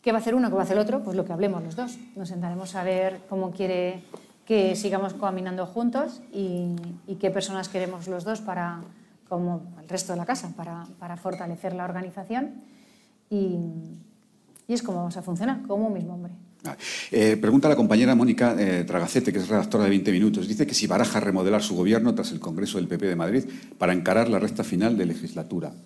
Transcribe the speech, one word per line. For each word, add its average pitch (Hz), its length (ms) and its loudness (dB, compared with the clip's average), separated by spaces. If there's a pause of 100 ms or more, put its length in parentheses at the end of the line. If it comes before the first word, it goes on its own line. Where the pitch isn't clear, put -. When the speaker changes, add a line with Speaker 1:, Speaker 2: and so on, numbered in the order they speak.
Speaker 1:
"¿Qué 240 120 0
va 208 60 2
a - 40 0
hacer 226 120 0
uno, 254 140 4
qué 185 60 -2
va 190 80 2
a - 20 2
hacer 190 140 2
el 208 40 4
otro?". 214 220 0
Pues 185 100 -6
lo 180 120 0
que 175 80 -6
hablemos 180 280 -2
los 165 140 -10
dos. 240 220 -8 (180)
Nos 185 140 -10
sentaremos 180 440 -6
a 185 100 -4
ver 185 440 0
cómo 190 220 -4
quiere 185 520 -2 (420)
que 190 320 4
sigamos 196 380 -2
caminando 185 500 -4
juntos 240 560 -2 (100)
y, 175 460 -4 (300)
y 202 80 -6
qué 185 160 0
personas 190 400 -4
queremos 180 380 -6
los 180 160 -6
dos 214 180 -6
para, 175 400 -6 (440)
como 175 360 -2 (180)
el - 80 -20
resto 185 240 -4
de 170 60 -2
la 175 80 -6
casa, 233 280 -4
para, 170 320 -12 (120)
para 175 180 -12
fortalecer 175 580 -6
la 180 120 -6
organización. 185 640 -6 (800)
Y, 190 260 0 (1120)
y 233 60 0
es 233 80 -2
como 190 160 -4
vamos 175 180 -4
a 180 60 -10
funcionar, 180 440 -2
como 208 200 0
un 214 80 0
mismo 175 180 -4
hombre. 175 220 -10 (320)
Speaker 2:
Ah, 135 100 -8 (340)
eh, 110 280 6
pregunta 135 320 6
la 143 60 6
compañera 117 380 6
Mónica, 120 440 6
eh, 92 260 2
Tragacete, 87 480 0
que 101 60 0
es 92 100 -2
redactora 104 360 2
de 98 60 6
Veinte 98 220 4
Minutos. 92 340 4
Dice 107 200 2
que - 80 -6
si 107 120 2
baraja - 340 2
remodelar 98 420 2
su 104 120 -2
gobierno 110 400 4
tras - 160 -4
el 82 80 -6
Congreso 82 380 -4
del 87 100 0
P 85 120 -2
P 98 80 0
de 90 100 2
Madrid 101 280 2 (340)
para 90 160 2
encarar 92 340 4
la 110 100 2
recta 107 240 -2
final 104 360 2
de 92 80 2
legislatura. 82 680 -6 (140)